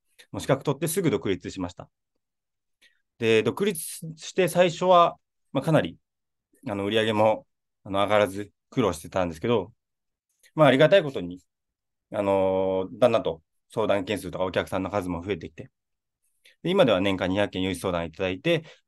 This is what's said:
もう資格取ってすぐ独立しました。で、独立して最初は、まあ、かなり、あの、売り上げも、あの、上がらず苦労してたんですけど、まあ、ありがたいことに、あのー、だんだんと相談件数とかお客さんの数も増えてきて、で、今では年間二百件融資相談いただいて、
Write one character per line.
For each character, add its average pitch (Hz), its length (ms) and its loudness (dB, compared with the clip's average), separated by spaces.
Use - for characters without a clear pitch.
も 110 60 -12
う - 40 -8
資 - 60 -8
格 135 160 0
取 147 120 -2
っ 139 40 -12
て 170 80 -4
す 180 140 -4
ぐ 165 80 0
独 104 200 -2
立 92 200 -6
し - 100 -10
ま 87 100 -6
し - 40 -14
た。 - 160 -18
で、 113 260 4
独 117 220 -2
立 190 160 -2
し - 540 -14
て 185 120 2
最 175 240 2
初 180 140 -6
は、 175 320 6
ま 139 100 -2
あ、 - 20 -14
か 160 80 -2
な 143 100 4
り、 87 160 -10
あ 104 80 -6
の、 101 100 -4
売 101 60 -2
り 110 60 0
上 110 80 2
げ 110 80 0
も、 110 340 2
あ - 60 -16
の、 98 100 -2
上 101 80 2
が 104 120 2
ら 104 80 4
ず 101 240 -12
苦 - 120 -2
労 98 120 2
し - 60 -12
て 90 100 -18
た 92 140 -2
ん 87 60 -2
で 80 60 -10
す 80 60 -18
け 117 60 -4
ど、 113 240 -2
ま 156 100 4
あ、 - 20 8
あ 127 40 8
り 131 60 4
が 151 120 6
た 196 80 6
い 185 60 4
こ 143 80 -6
と 107 100 -6
に、 90 180 -10
あ - 80 -2
の 95 720 2
ー、 110 80 -14
だ 120 100 6
ん - 20 2
だ 110 80 2
ん 87 40 -4
と - 180 -4
相 110 180 -2
談 98 160 0
件 98 160 -4
数 90 120 -10
と 85 80 -10
か 90 40 -2
お 92 80 -4
客 92 160 -2
さ 101 100 -6
ん 95 60 -4
の 95 60 -8
数 98 180 -4
も 85 160 -6
増 101 80 -8
え 92 60 -4
て - 120 -14
き - 60 -20
て、 - 160 -20
で、 160 80 -4
今 185 160 4
で 120 60 4
は 92 80 4
年 98 160 0
間 92 140 -2
二 92 80 -2
百 101 140 0
件 92 100 -6
融 95 120 -2
資 85 60 -8
相 95 120 -4
談 85 140 -4
い 82 60 -12
た 95 120 -8
だ 92 60 -2
い 92 100 -6
て、 160 240 -2